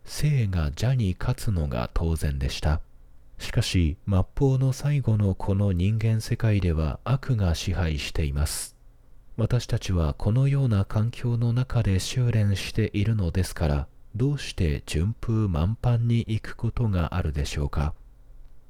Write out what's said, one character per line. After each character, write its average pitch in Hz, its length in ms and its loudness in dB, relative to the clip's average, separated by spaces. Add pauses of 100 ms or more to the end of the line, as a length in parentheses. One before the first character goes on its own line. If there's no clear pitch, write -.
正 143 420 0
が 87 200 0
邪 110 280 0
に 98 240 0
勝 - 180 0
つ - 140 -2
の 85 160 0
が 60 260 -4
当 82 220 2
然 73 240 0
で 65 120 -2
し - 100 -8
た。 76 200 2 (580)
し - 120 -8
か 123 120 2
し、 82 340 2 (120)
末 92 140 4 (160)
法 135 200 4
の 135 140 2
最 143 280 0
後 110 160 2
の 98 180 2
こ 98 220 -2
の 101 160 2
人 95 260 2
間 110 220 2
世 - 160 -4
界 107 240 2
で 87 120 2
は 78 300 0
悪 135 340 0
が 90 200 2
支 - 160 -4
配 80 260 0
し - 140 -8
て 82 120 -2
い 69 80 -2
ま 71 140 0
す。 - 300 -8 (600)
私 117 300 0
た - 140 -2
ち - 120 -4
は 80 220 0
こ - 160 0
の 131 160 2
よ 139 200 2
う - 20 0
な 98 160 2
環 110 260 0
境 120 260 -2
の 117 160 0
中 127 300 0
で 95 160 2
修 120 320 0
練 104 240 2
し - 180 -6
て 107 200 0
い 101 120 0
る 113 120 2
の 87 160 0
で 92 100 2
す - 120 -4
か 82 120 0
ら、 71 220 0 (260)
ど 131 180 0
う 139 60 -2
し - 160 -10
て 76 320 0
順 95 340 0
風 110 280 0
満 87 340 0
帆 120 160 2
に 117 220 2
い 110 200 -2
く - 160 -10
こ 113 140 -2
と 113 180 0
が 90 260 0
あ 92 80 0
る 78 100 -2
で 71 140 -2
し - 120 -6
ょ 71 60 0
う 71 60 -2
か？ 76 240 0 (760)